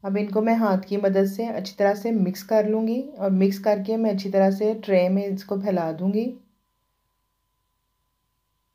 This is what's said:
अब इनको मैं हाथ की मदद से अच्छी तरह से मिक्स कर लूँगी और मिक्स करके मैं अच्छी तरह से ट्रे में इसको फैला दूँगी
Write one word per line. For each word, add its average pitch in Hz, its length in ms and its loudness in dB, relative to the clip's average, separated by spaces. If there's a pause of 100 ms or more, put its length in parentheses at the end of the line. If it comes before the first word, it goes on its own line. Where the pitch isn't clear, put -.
अब 196 140 -2
इनको 208 240 0
मैं 226 140 2
हाथ 208 240 2
की 202 180 -6
मदद 196 300 2
से 226 220 -6
अच्छी 190 260 -8
तरह 202 200 2
से 208 180 -6
मिक्स 190 300 0
कर 214 240 2
लूँगी 220 340 0
और 240 320 -4
मिक्स 196 260 2
करके 208 380 0
मैं 226 140 2
अच्छी 196 180 -4
तरह 196 220 4
से 214 300 0
ट्रे 185 280 2
में 196 160 0
इसको 196 340 -6
फैला 180 340 -2
दूँगी 202 320 -2 (2500)